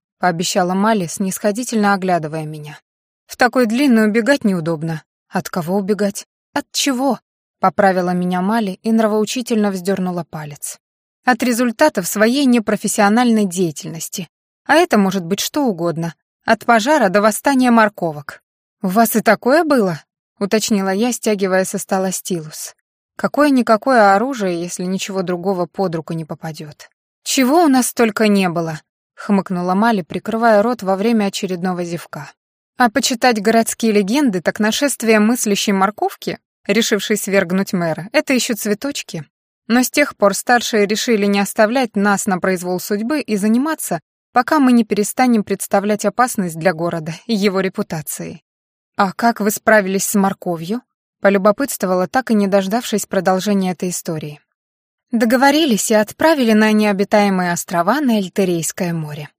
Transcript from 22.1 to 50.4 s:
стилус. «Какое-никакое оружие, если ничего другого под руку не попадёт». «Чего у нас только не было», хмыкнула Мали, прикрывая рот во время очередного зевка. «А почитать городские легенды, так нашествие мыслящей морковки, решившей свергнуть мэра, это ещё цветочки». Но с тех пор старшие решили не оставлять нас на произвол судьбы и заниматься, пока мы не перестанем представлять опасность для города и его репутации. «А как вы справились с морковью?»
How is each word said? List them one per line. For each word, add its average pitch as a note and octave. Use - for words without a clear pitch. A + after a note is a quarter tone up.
стилус. -
«Какое-никакое A3+
оружие, G#3
если F3
ничего F#3+
другого F3+
под F3+
руку E3
не D#3+
попадёт». D3+
«Чего C#4
у D#4+
нас C4
только A3+
не G3
было», D#3+
хмыкнула F3+
Мали, G#3+
прикрывая G#3+
рот A#3+
во F#3+
время G#3+
очередного F3+
зевка. E3
«А A#3+
почитать A#3+
городские A3+
легенды, G#3
так -
нашествие A3
мыслящей G#3+
морковки, -
решившей G#3
свергнуть F#3+
мэра, E3+
это D4
ещё A#3+
цветочки». G#3
Но B3
с -
тех D4
пор G3
старшие A#3
решили G#3
не G3+
оставлять A3+
нас G3+
на F#3
произвол F3+
судьбы A#3
и G#3+
заниматься, A3
пока B3
мы B3+
не A#3
перестанем G#3+
представлять G3+
опасность G3
для E3+
города E3
и A#3
его F#3+
репутации. F3
«А G3
как A#3
вы G#3
справились G3
с -
морковью?» F#3+